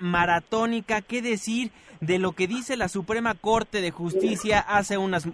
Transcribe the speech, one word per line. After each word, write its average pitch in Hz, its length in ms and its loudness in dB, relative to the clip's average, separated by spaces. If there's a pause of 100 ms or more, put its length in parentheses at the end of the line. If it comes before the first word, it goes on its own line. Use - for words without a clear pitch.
maratónica? 202 1000 2
¿Qué 240 180 -6
decir 226 500 -2 (300)
de 175 180 2
lo 185 140 0
que 185 140 0
dice 247 320 -4
la 180 100 0
Suprema 220 460 -2
Corte 220 480 0
de 170 80 -2
Justicia 190 680 0
hace 202 380 2
unas, 185 380 0